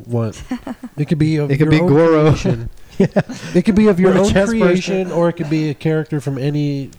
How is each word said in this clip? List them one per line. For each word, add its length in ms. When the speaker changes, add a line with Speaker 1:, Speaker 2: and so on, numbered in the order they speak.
Speaker 1:
want. 400
Speaker 2:
<laughs> 40
Speaker 1:
It 120
could 100
be 180
of 140
Speaker 3:
It 60
could 80
Speaker 1:
your 60
Speaker 3:
be 100
Speaker 1:
own 80
Speaker 3:
Goro. 420
Speaker 1:
creation. 440
Speaker 4:
<laughs> 40
Yeah. 100
Speaker 1:
It 100
could 120
be 140
of 100
your 140
Speaker 4:
Or 20
a 60
Speaker 1:
own 80
Speaker 4:
chess 220
person. 100
Speaker 1:
creation, 500
or 160
it 60
could 160
be 200
a 40
character 480
from 160
any 500